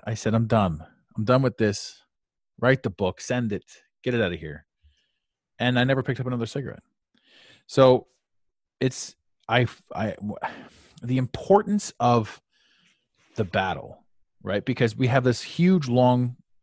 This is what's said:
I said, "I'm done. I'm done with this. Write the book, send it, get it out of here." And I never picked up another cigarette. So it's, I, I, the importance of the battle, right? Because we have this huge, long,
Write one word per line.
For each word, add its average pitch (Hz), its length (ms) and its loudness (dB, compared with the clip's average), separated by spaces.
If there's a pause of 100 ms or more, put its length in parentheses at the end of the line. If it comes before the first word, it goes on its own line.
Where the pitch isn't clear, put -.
I 113 100 -6
said, 110 200 -2
"I'm 113 120 2
done. 98 380 0 (320)
I'm 110 80 -4
done 127 180 2
with 127 160 -2
this. - 440 -2 (580)
Write 127 220 2
the 117 80 -4
book, 92 300 -4
send 123 320 -4
it, 95 120 -8 (380)
get 123 120 -4
it 117 60 2
out 92 120 0
of 80 80 -8
here." 76 260 -14 (920)
And 123 200 0
I 123 60 2
never 131 180 0
picked 127 180 -4
up 123 60 -6
another 120 200 -4
cigarette. - 360 -10 (880)
So 127 400 6 (720)
it's, - 340 -4 (340)
I, 120 180 4 (280)
I, 104 220 -6 (880)
the 123 160 -2
importance 196 800 0
of 120 400 2 (960)
the 110 80 -2
battle, 92 600 -6 (380)
right? 98 220 -4
Because 117 320 0
we 127 100 0
have 127 160 2
this 123 180 0
huge, 175 480 0
long, 123 460 2 (280)